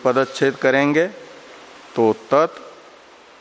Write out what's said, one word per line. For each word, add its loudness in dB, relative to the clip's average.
पदच्छेद 0
करेंगे 0
तो 4
तत् 0